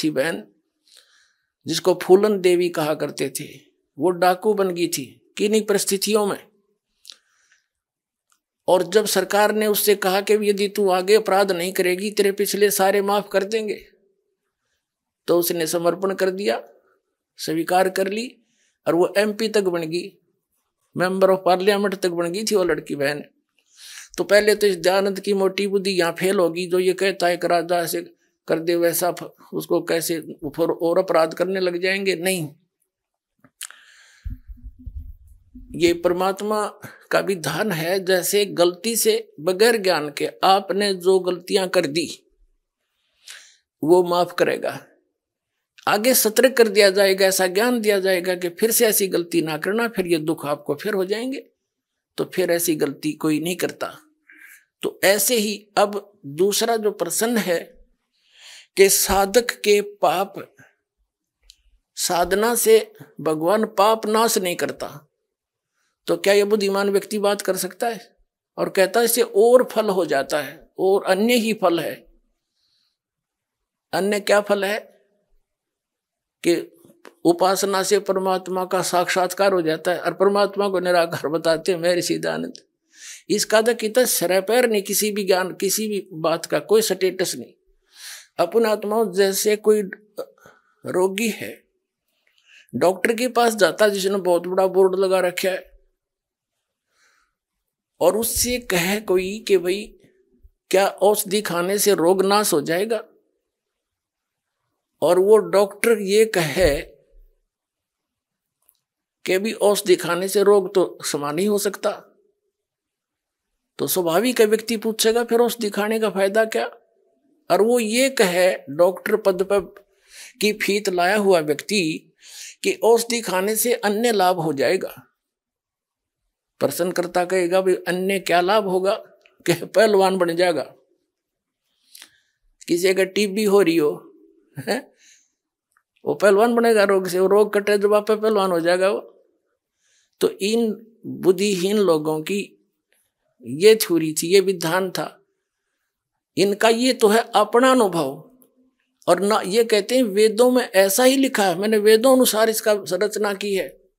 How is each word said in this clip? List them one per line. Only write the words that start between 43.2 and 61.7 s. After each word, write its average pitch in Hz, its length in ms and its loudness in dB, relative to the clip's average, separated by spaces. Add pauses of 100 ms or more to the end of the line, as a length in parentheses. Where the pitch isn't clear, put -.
वो 175 200 4
माफ 175 360 -2
करेगा, 127 460 -2 (1000)
आगे 208 260 2
सतर्क 233 440 2
कर 226 100 6
दिया 202 220 4
जाएगा, 190 360 2
ऐसा 190 220 2
ज्ञान 226 340 0
दिया 208 180 2
जाएगा 185 360 -2
कि 180 140 -6
फिर 214 220 -2
से 226 160 2
ऐसी 208 200 0
गलती 170 340 -2
ना 156 160 -4
करना, 208 300 -2
फिर 190 200 -4
ये 170 100 0
दुख 156 280 -4
आपको 147 300 -4
फिर 202 180 -8
हो 190 120 -2
जाएंगे। 233 440 -8 (680)
तो 151 80 -4
फिर 175 260 -2
ऐसी 170 240 -2
गलती 151 360 -4
कोई 151 280 -2
नहीं 175 160 -6
करता। - 420 -8 (840)
तो - 220 -8
ऐसे 202 320 2
ही 208 420 -4
अब 202 480 -2
दूसरा 202 520 0
जो 208 140 -2
प्रश्न 208 460 -2
है 175 480 -4 (920)
कि 196 120 6
साधक 196 640 0
के 208 300 0
पाप 185 760 -4 (1400)